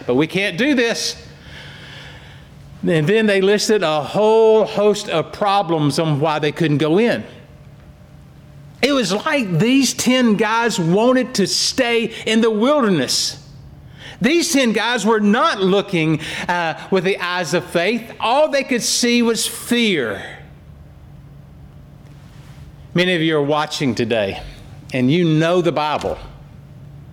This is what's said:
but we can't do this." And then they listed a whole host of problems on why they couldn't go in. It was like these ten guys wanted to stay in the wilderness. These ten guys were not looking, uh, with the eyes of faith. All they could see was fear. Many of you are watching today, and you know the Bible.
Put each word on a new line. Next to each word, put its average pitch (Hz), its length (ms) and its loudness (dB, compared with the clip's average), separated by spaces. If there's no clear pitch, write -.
but 127 100 0
we 151 120 2
can't 190 300 -2
do 269 180 2
this." 233 400 -2
And 156 220 2
then 220 200 2
they 196 120 2
listed 202 420 2
a 156 200 0
whole 220 640 4
host 202 440 0
of 160 220 -2
problems 170 680 0
on 156 200 0
why 151 200 0
they 147 120 0
couldn't 147 280 0
go 156 180 2
in. 185 260 0
It 262 100 2
was 220 220 0
like 233 460 -2
these 254 340 4
ten 247 420 2
guys 220 440 0
wanted 240 560 2
to 185 120 2
stay 233 640 0
in 220 160 2
the 226 100 2
wilderness. 214 840 0
These 302 300 2
ten 254 220 2
guys 220 320 -2
were 220 160 4
not 226 400 2
looking, 180 580 2
uh, 170 280 -2
with 185 140 2
the 190 140 0
eyes 180 340 -4
of 175 100 0
faith. 214 560 -2
All 262 300 2
they 269 160 0
could 240 180 -2
see 240 380 2
was 226 260 0
fear. 156 880 -2
Many 180 200 0
of 165 80 0
you 160 160 2
are 143 60 2
watching 147 500 0
today, 107 480 -2
and 127 180 2
you 175 120 2
know 165 380 2
the 165 100 2
Bible. 139 460 -4